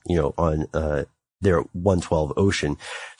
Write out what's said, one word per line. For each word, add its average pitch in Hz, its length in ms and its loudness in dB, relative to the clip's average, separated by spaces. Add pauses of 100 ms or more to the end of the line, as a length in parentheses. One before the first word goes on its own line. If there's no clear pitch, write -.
you 87 100 0
know, 71 200 0
on, 78 380 0
uh, 76 300 -2 (360)
their 90 200 4 (120)
one 90 280 2
twelve 78 360 0
Ocean. 87 400 0 (440)